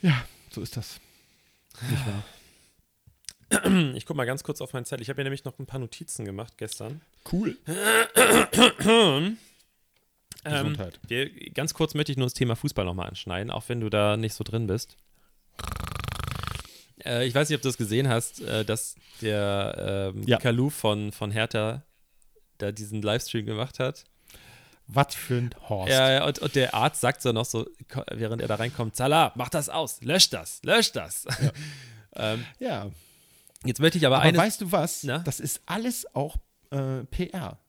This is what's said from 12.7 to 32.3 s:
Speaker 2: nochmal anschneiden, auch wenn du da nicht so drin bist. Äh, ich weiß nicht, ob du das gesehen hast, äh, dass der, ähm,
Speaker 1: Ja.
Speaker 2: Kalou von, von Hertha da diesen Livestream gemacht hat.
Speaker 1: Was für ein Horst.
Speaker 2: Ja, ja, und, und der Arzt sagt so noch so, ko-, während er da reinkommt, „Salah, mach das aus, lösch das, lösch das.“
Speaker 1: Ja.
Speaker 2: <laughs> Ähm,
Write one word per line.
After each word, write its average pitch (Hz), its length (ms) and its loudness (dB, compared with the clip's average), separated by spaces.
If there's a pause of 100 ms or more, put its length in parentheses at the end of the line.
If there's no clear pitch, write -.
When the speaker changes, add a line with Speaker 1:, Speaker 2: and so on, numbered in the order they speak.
Speaker 2:
nochmal 90 220 -4
anschneiden, 95 420 -6
auch - 180 -6
wenn 120 120 -4
du 107 100 -2
da 104 260 4
nicht 110 160 -2
so - 100 -8
drin 113 240 -2
bist. 98 300 -2 (2000)
Äh, 123 220 0
ich 120 80 -2
weiß 143 140 4
nicht, 147 80 2
ob 123 60 -2
du 135 60 2
das 123 80 -2
gesehen 117 320 2
hast, 117 320 0
äh, 110 240 -2
dass 113 300 -4 (260)
der, 98 920 -2
ähm, 104 120 -6
Speaker 1:
Ja. 120 120 4
Speaker 2:
Kalou 123 320 2
von, 104 420 0
von 107 180 -6
Hertha 110 520 -2 (720)
da 104 160 -4
diesen 107 300 -6
Livestream 110 420 -2
gemacht 110 340 -6
hat. 131 260 -4 (840)
Speaker 1:
Was 131 280 2
für - 220 -4
ein 120 180 -2 (140)
Horst. 98 240 -2
Speaker 2:
Ja, 131 180 6
ja, 135 160 4
und, 143 120 -2
und 151 160 -4
der 131 200 2
Arzt 127 280 0
sagt 120 180 2
so 123 120 2
noch 110 120 0
so, - 240 -4 (200)
ko-, - 220 -8
während 113 300 -6
er 117 80 -2
da 107 60 2
reinkommt, 113 420 -4
„Salah, 143 400 4
mach 123 140 -6
das 151 180 -2
aus, 151 320 -4
lösch 160 300 4
das, - 340 -10
lösch 214 280 4
das.“ - 340 -8 (160)
Speaker 1:
Ja. 143 140 2
Speaker 2:
<laughs> 135 600 -16
Ähm, 110 280 -2 (140)